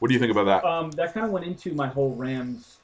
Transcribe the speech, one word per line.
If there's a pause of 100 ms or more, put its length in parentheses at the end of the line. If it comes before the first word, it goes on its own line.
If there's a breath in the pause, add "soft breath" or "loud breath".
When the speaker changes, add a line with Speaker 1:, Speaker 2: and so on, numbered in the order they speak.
Speaker 1:
what
do
you
think
about
that?
Speaker 2:
Um,
that
kinda
went
into
my
whole
Rams,